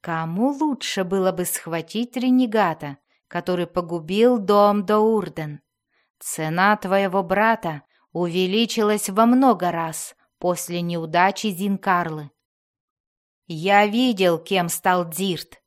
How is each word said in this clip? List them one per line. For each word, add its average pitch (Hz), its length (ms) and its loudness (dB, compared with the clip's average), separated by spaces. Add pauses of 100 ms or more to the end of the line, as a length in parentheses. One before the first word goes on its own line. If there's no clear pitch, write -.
«Кому 170 500 -2
лучше 277 540 -2
было 185 280 0
бы 175 120 -4
схватить 165 720 -6
ренегата, 220 840 0 (300)
который 175 380 -4
погубил 175 720 0
дом 208 480 4
Доурден? 202 760 0 (580)
Цена 175 580 0
твоего 196 460 0
брата 190 600 0 (300)
увеличилась 202 960 0
во 214 180 2
много 240 440 4
раз 165 440 -8 (240)
после 175 440 -4
неудачи 175 680 0
Зинкарлы». 175 840 -2 (1160)
«Я 196 400 2
видел, 202 520 2
кем 175 300 -2
стал 180 400 0
Дзирт» 170 580 -6